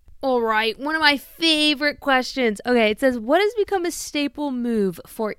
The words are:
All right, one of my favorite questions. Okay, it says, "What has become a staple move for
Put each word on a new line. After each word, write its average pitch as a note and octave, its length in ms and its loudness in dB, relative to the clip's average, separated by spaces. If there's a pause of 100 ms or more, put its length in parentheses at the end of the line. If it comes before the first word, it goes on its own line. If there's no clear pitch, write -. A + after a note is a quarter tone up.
(220)
All B3+ 200 0
right, A3 380 0
one D4 160 -4
of D#4+ 60 -2
my C#4+ 160 6
favorite D4+ 840 0
questions. B3+ 680 0
Okay, A#3 260 2
it G#3 80 -6
says, B3+ 200 2
"What C#4 220 2
has G#4+ 120 0
become G4 320 -2
a E4 60 -2
staple C#4+ 600 -6
move A3+ 540 -2
for A3 340 -6